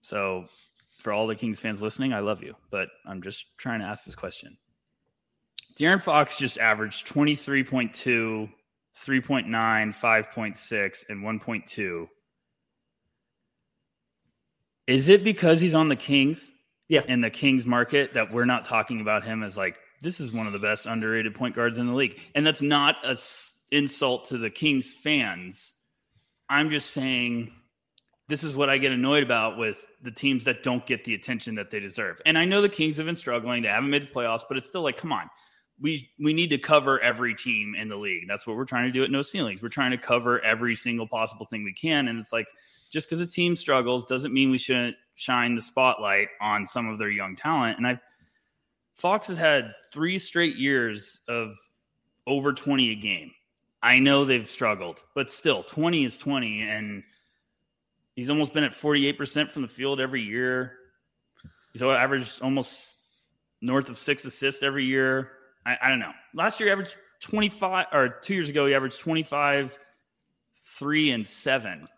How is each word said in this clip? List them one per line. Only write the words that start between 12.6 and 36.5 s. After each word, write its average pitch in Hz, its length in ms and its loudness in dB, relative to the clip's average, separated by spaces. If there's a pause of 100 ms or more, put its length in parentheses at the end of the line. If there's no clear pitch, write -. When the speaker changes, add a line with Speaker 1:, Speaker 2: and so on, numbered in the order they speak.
Speaker 1:
Is 135 220 4
it 190 160 10
because 170 360 6
he's 170 140 4
on 160 140 6
the 139 80 2
Kings? 139 560 2 (360)
Speaker 2:
Yeah. 151 200 6
Speaker 1:
In 123 120 2
the 113 100 2
Kings 131 360 2
market 123 480 2
that 110 180 0
we're 120 120 2
not 123 200 2
talking 113 360 -2
about 107 240 0
him 110 180 -4
as, 98 140 -8
like, 95 200 -4 (260)
"This 175 180 -6
is 123 120 -8
one 113 140 -4
of 101 60 -6
the 98 80 -6
best 107 260 -2
underrated 110 480 -2
point 123 220 -4
guards 120 220 0
in 123 100 -2
the 120 60 -2
league." 131 260 -2 (160)
And 147 100 2
that's 151 160 0
not 143 320 4 (100)
a 131 60 -2
s-, - 420 -6 (200)
insult 139 540 0
to 127 120 -6
the 110 120 -4
Kings 139 440 0
fans. 101 800 -4 (760)
I'm 147 220 2
just 147 200 -2
saying 120 600 -2 (760)
this 151 160 -4
is 143 100 -6
what 139 160 2
I 139 80 4
get 135 140 2
annoyed 135 320 4
about 113 340 0
with 110 260 -4 (160)
the 123 120 -14
teams 131 320 0
that 123 180 -2
don't 127 240 0
get 120 160 -2
the 117 120 -4
attention 110 420 -8
that 101 140 -8
they 107 100 -6
deserve. 98 440 -8
And 160 140 4
I 165 60 4
know 196 180 4
the 202 60 4
Kings 156 300 -2
have 156 80 -4
been 175 100 -4
struggling. 120 460 -2
They 107 60 0
haven't 120 220 0
made 143 120 2
the 143 40 -14
playoffs, 113 400 -2
but 135 100 -4
it's 127 120 -8
still 180 140 -6
like, 139 140 0
come 160 160 -6
on. 87 160 -4 (520)
We, 147 280 -4 (120)
we 151 140 2
need 170 160 2